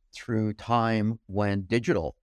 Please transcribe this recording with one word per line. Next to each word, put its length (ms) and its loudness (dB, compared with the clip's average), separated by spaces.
through 420 -2
time 720 0
when 340 0
digital 600 0